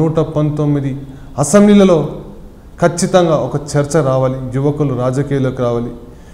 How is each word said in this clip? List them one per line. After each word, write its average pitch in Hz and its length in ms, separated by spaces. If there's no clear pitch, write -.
నూట 160 180
పంతొమ్మిది 147 540
అసెంబ్లీలలో 202 560
ఖచ్చితంగా 170 540
ఒక 147 100
చర్చ 143 220
రావాలి, 131 300
యువకులు 147 360
రాజకీయాల్లోకి 131 640
రావాలి. 120 240